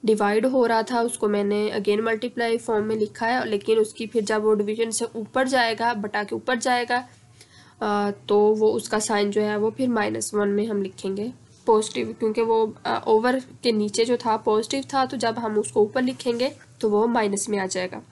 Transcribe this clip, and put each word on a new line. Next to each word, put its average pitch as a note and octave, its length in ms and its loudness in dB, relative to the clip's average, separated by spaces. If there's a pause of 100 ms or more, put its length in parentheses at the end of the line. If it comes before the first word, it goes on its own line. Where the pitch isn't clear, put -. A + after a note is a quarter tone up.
डिवाइड G#3+ 420 2
हो C4 200 4
रहा A3+ 180 2
था A#3 180 -2
उसको A#3 260 -2
मैंने G#3 320 0 (200)
again G#3 220 0
multiply A3+ 580 -2
फॉर्म G#3+ 260 -2
में A3 100 -2
लिखा A3 320 -2
है, A#3+ 200 0
लेकिन A3 320 0
उसकी G#3+ 280 -2
फिर A3 160 -2
जब G#3+ 200 0
वो G#3+ 100 4
डिवीजन G#3+ 380 -2
से A#3 140 -4 (100)
ऊपर B3+ 320 -2
जाएगा, A#3 480 2
बटा G#3 280 -4
के G#3 120 -6
ऊपर B3 240 -2
जाएगा, B3 480 0 (760)
अ, G3+ 300 0 (160)
तो G#3 120 4 (160)
वो G#3+ 160 4
उसका A3 280 -2
साइन G#3 320 0
जो G#3 100 0
है G#3 160 0
वो A3 140 0
फिर B3+ 180 -2
माइनस G#3+ 440 -2
वन G#3 160 0
में G#3 180 0
हम G#3 140 -2
लिखेंगे G3 500 -6 (360)
पॉजिटिव, A3 520 2
क्योंकि A3 220 0
वो, A3+ 160 2 (280)
अ, A#3 220 -2
ओवर A#3 320 4 (240)
के A#3+ 80 4
नीचे G#3+ 340 0
जो A#3+ 120 2
था A3 200 0
पॉजिटिव A3 460 0 (100)
था, C4+ 120 2
तो B3+ 120 -8
जब A3+ 220 -2
हम G#3+ 180 -2
उसको G#3 240 0
ऊपर G#3+ 200 2
लिखेंगे B3+ 500 -2 (300)
तो A3 80 0
वो G#3 180 2
माइनस G#3+ 420 0
में G#3 100 -2
आ F#3+ 60 -2
जाएगा। F#3+ 360 -6 (100)